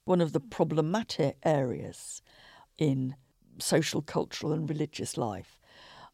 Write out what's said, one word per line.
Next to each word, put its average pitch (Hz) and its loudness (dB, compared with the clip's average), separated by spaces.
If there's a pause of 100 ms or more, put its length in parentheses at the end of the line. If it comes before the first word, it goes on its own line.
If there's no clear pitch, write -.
one 180 4
of 156 2
the 160 0
problematic 160 0
areas - -2 (560)
in 135 2 (420)
social, 151 2
cultural, - -2
and 156 0
religious 151 -4
life, 107 -4 (540)